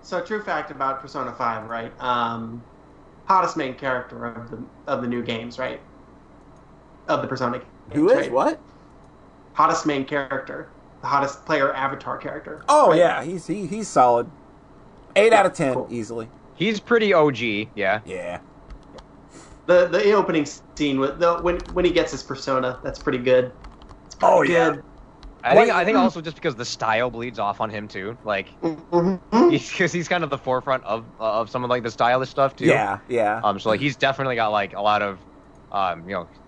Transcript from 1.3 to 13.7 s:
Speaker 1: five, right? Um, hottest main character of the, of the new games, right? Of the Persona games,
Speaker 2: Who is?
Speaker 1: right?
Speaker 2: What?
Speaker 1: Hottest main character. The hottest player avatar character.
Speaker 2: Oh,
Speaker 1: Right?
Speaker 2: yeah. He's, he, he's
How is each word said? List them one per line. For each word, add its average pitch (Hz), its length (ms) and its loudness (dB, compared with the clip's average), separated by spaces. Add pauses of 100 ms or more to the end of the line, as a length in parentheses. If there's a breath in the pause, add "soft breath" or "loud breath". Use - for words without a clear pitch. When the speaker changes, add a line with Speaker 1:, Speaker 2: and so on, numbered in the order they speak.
Speaker 1:
five, 113 380 -4
right? 117 280 -8
Um, 117 640 -4 (640)
hottest 185 320 2
main 135 180 -4
character 123 520 -6
of 117 240 -12
the, 113 80 -12 (280)
of 135 140 -2
the 123 80 -6
new 120 140 -4
games, 117 360 -8
right? 127 220 -8 (1300)
Of 170 140 0
the - 60 -8
Persona 127 320 -4
games, - 80 -20 (260)
Speaker 2:
Who 156 160 4
is? 254 60 6
Speaker 1:
right? - 160 -2
Speaker 2:
What? 220 280 0 (960)
Speaker 1:
Hottest 156 320 0
main 139 180 0
character. 139 640 -6 (320)
The - 60 -12
hottest 139 400 -2
player 147 260 0
avatar 139 460 -6
character. 151 500 -12
Speaker 2:
Oh, 285 220 6
Speaker 1:
Right? 160 80 6
Speaker 2:
yeah. 156 260 4
He's, 170 220 -8
he, 190 200 -6
he's 208 220 -6